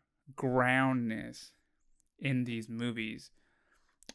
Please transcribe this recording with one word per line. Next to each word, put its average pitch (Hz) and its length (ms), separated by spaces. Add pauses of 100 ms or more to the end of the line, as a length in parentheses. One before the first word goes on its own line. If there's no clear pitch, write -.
(360)
groundness 127 1160 (640)
in 127 280
these 117 240
movies. 113 600 (840)